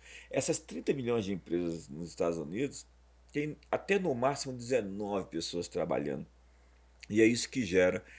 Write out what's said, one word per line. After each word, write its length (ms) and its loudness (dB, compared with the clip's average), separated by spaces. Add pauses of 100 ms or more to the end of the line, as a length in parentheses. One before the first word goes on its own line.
(300)
Essas 300 0
trinta 340 -4
milhões 300 0
de 80 -2
empresas 560 -2
nos 220 -10
Estados 280 0
Unidos, 480 -4 (460)
tem 260 -4 (120)
até 280 0
no 160 2
máximo 400 0
dezenove 760 -2
pessoas 400 -4
trabalhando. 560 -2 (840)
E 120 6
é 40 10
isso 240 4
que 160 -2
gera, 380 4 (160)